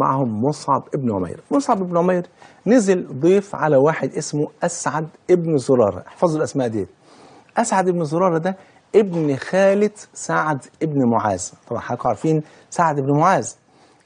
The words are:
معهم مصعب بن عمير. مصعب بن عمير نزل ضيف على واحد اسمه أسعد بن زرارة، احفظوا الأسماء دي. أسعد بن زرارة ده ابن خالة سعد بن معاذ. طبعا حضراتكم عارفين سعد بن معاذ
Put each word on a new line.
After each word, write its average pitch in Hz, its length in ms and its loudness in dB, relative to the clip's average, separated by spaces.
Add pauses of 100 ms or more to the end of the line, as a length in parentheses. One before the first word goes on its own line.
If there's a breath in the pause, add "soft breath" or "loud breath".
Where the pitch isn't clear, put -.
معهم 135 440 0
مصعب 143 380 -2 (120)
بن 123 200 -2
عمير. 90 260 -6 (100)
مصعب 269 280 0
بن 180 200 -4
عمير 180 280 0 (400 loud breath)
نزل 196 400 4 (140)
ضيف 190 340 2
على 151 220 2
واحد 135 380 2
اسمه 151 320 -4 (160)
أسعد 156 460 -4 (200)
بن 170 280 2
زرارة، 117 500 2
احفظوا 160 320 -2
الأسماء 131 300 -2
دي. 107 180 -4 (720 loud breath)
أسعد 196 340 0
بن 175 140 -2
زرارة 165 340 0
ده 185 180 -4 (380 loud breath)
ابن 170 420 2
خالة 196 540 2 (240)
سعد 156 500 -2 (180)
بن 139 280 0
معاذ. 107 400 -2 (180)
طبعا 117 120 -6
حضراتكم 123 280 -6
عارفين 156 340 0 (280 loud breath)
سعد 156 300 0
بن 143 180 0
معاذ 160 340 2 (540 soft breath)